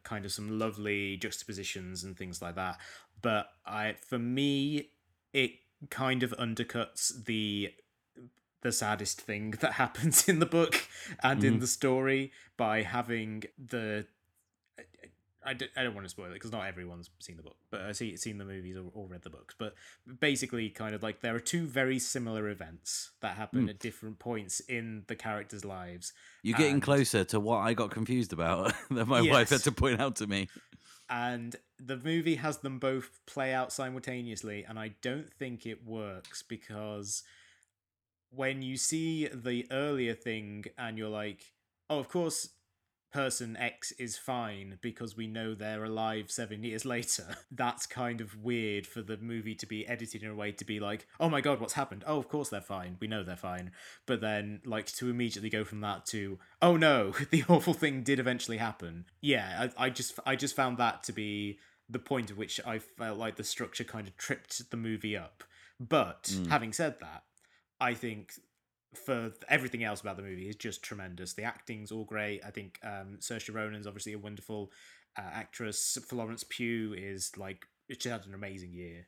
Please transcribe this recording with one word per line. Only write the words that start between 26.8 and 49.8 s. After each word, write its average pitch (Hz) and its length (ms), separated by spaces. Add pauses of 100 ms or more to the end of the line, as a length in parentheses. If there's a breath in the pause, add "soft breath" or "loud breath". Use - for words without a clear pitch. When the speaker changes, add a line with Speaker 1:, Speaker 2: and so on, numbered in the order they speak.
Speaker 2:
closer 131 420
to 107 160
what 110 180
I 113 160
got 107 180
confused 113 400
about 85 400 (100)
<laughs> - 80
that 117 160
my 127 160
wife 135 280
had 143 60
Speaker 1:
Yes. 120 60
Speaker 2:
to 139 100
point 120 280
out 135 160
to 107 100
me. 98 220 (600 loud breath)
Speaker 1:
And 120 480 (220)
the 135 180
movie 160 380
has 147 240
them 135 200
both 131 460
play 131 300
out 127 180
simultaneously, 123 960
and 110 100
I 110 220
don't 135 320
think 123 340
it 113 200
works, 107 560
because 104 800 (1080 soft breath)
when 135 320
you 131 140
see 160 520
the 123 420
earlier 131 440
thing 107 520 (100)
and 113 220
you're 110 100
like, 104 460 (340)
"Oh, 151 100
of 131 100
course 170 420 (600)
person 127 460
X - 360
is 120 260
fine 101 640
because 113 340
we 113 100
know 110 280
they're 107 300
alive 110 460
seven 107 320
years 113 220
later." 117 580
<laughs> - 80
That's 123 360
kind 120 340
of 107 160
weird 107 500
for - 140
the 107 160
movie 110 380
to - 120
be 107 200